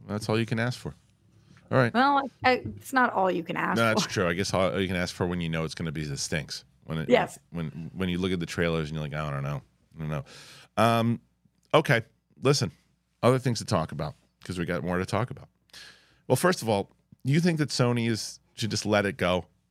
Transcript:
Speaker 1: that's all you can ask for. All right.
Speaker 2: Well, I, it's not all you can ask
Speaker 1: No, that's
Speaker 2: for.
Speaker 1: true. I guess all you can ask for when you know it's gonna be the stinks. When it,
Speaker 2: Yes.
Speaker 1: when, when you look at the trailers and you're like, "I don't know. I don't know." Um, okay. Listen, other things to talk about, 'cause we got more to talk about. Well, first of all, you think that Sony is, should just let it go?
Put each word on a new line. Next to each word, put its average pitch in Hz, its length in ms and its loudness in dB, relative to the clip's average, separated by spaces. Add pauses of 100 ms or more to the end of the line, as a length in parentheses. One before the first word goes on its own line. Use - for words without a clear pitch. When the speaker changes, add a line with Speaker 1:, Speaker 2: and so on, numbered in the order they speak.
Speaker 1:
that's 104 220 -4
all 110 100 2
you 117 60 2
can 113 160 -2
ask 120 180 -2
for. - 160 -10 (800)
All - 60 4
right. 123 160 4
Speaker 2:
Well, 277 340 2 (160)
I, 254 180 4 (140)
it's - 160 -14
not 254 220 2
all 190 160 2
you 180 120 -2
can 165 140 -6
ask 165 220 0
Speaker 1:
No, 117 100 4
that's 110 140 4
Speaker 2:
for. - 80 -4
Speaker 1:
true. 95 180 0
I 87 60 2
guess 95 180 -2
all 92 260 2
you 98 80 2
can 92 100 -2
ask 90 180 -2
for - 120 -2
when 87 140 -2
you 85 80 -2
know 80 160 -2
it's 78 100 -8
gonna 82 180 -6
be 78 120 -6
the 71 140 -6
stinks. - 460 -6 (200)
When 80 140 -6
it, 78 100 -4
Speaker 2:
Yes. 214 300 0 (120)
Speaker 1:
when, 82 440 -8
when 92 160 -2
you 87 80 -2
look 92 140 0
at 92 60 -2
the 82 80 -6
trailers 82 440 -2
and 78 60 -8
you're 78 60 -6
like, 73 120 -8
"I 76 160 -6
don't 69 120 -6
know. 69 200 -6 (340)
I - 20 -16
don't 78 120 -8
know." 73 140 -6 (520)
Um, 117 440 4 (540)
okay. 143 280 4 (400)
Listen, 127 280 2 (520)
other 127 160 6
things 120 200 0
to 95 60 -8
talk 82 260 0
about, 76 240 -6 (300)
'cause 90 140 -6
we 87 80 0
got 80 180 -4
more 90 140 -2
to 92 80 -2
talk 110 260 -2
about. 135 160 -16 (800)
Well, 127 80 4
first 180 260 2
of 113 60 -2
all, 101 220 2 (340)
you 143 160 4
think 165 180 2
that 147 120 0
Sony 120 380 2
is, - 300 -4 (160)
should 113 160 -4
just 101 160 -2
let 104 200 4
it 98 100 -2
go? 90 300 0 (240)